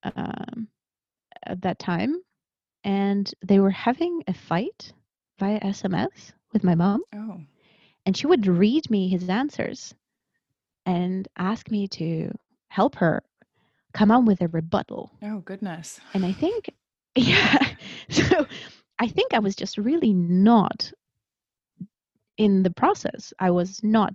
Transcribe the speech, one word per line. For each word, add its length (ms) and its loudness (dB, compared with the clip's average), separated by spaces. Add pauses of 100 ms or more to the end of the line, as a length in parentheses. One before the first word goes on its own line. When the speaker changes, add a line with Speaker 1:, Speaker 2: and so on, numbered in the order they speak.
Speaker 1:
um, 640 -10 (800)
at 160 -10
that 160 -4
time, 380 -2 (680)
and 480 -2 (140)
they 140 6
were 100 4
having 560 -2
a 80 -4
fight 580 -6 (460)
via 240 -2
S 220 -6
M 100 -2
S 380 -6 (200)
with 120 -2
my 100 4
mom. 280 2 (120)
Speaker 2:
Oh. 260 -12 (640)
Speaker 1:
And 120 0
she 100 -6
would 200 4
read 440 2
me 180 0
his 200 -2
answers 640 -4 (920)
and 420 -2 (100)
ask 320 -4
me 180 -2
to 440 -6 (360)
help 280 0
her 260 2 (680)
come 180 4
up 140 6
with 160 4
a 80 0
rebuttal. 640 -6 (100)
Speaker 2:
Oh, 180 -10
goodness. 600 -12 (140)
Speaker 1:
And 100 0
I 80 -2
think, 380 -4 (220)
<laughs> 240 -20
yeah, 420 4 (500)
so 380 2 (520)
I 100 0
think 260 -2
I 60 2
was 160 -2
just 220 -8
really 340 2
not 800 4 (1500)
in 240 4
the 80 2
process. 680 -2
I 120 0
was 320 -2
not 320 2